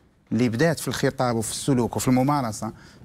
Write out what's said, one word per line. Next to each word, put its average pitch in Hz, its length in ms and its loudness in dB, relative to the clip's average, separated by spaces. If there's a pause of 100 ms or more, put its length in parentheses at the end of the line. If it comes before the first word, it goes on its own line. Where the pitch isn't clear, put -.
(320)
اللي 117 160 2
بدات 139 320 0
في - 80 -6
الخطاب 123 480 0
وفي 110 140 -4
السلوك 123 460 0
وفي - 120 -2
الممارسة 127 640 0 (320)